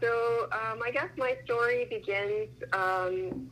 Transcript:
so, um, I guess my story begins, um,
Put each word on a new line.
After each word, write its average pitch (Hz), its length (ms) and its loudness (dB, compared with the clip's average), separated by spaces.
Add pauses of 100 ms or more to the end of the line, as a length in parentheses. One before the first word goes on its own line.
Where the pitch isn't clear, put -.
so, 233 520 2
um, 220 320 -4
I 247 80 -2
guess 294 240 0
my 262 280 0
story 240 420 2
begins, 214 640 -2 (240)
um, 185 800 0